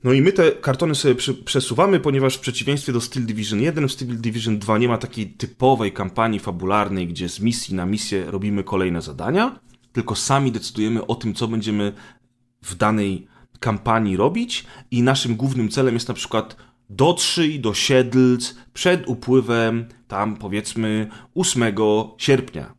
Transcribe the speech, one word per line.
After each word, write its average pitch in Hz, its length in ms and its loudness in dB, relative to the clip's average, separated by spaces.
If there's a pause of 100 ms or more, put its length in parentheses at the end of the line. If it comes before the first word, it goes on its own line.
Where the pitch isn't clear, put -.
No 127 100 4
i 135 80 6
my 180 100 6
te 170 200 6
kartony 147 440 0
sobie 139 200 4
prze-, 127 180 -2
przesuwamy, 156 680 2
ponieważ 135 380 2
w - 20 -12
przeciwieństwie 131 540 -4
do 120 80 0
Steel 120 240 -4
Division 107 360 -2
jeden, 147 260 0
w 131 40 -2
Steel 123 300 -8
Division 113 380 -2
dwa 107 180 0
nie 120 100 4
ma 117 100 2
takiej 107 300 -6
typowej 117 640 0
kampanii 107 480 -2
fabularnej, 95 680 -2
gdzie 85 220 -6
z - 100 -12
misji 113 360 -2
na 90 100 -2
misję 98 460 -2
robimy 101 320 -2
kolejne 92 380 -2
zadania, 107 580 -4 (320)
tylko 113 240 -4
sami 135 360 0
decydujemy 110 560 -4
o 117 80 0
tym, 113 180 -6
co 120 140 -4
będziemy 104 460 -2 (680)
w - 140 -12
danej 101 520 0 (320)
kampanii 110 580 0
robić 185 480 0 (260)
i 120 120 2
naszym 123 320 2
głównym 123 340 -2
celem 131 240 2
jest 113 140 -4
na 117 60 -6
przykład - 420 -4 (340)
dotrzyj 156 680 2
do 113 140 0
Siedlc 123 800 4 (200)
przed 180 340 0
upływem 117 800 2 (220)
tam, 104 300 -4
powiedzmy, 107 720 -4 (240)
ósmego 110 840 0
sierpnia. - 600 0